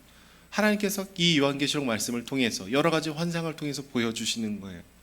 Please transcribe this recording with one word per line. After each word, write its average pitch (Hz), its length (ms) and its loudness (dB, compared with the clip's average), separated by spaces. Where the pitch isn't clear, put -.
하나님께서 208 560 2
이 170 220 6
요한계시록 139 460 2
말씀을 120 400 -2
통해서 113 460 0
여러 156 200 4
가지 160 180 0
환상을 165 460 -4
통해서 143 260 -6
보여주시는 113 800 -2
거예요. 92 200 -14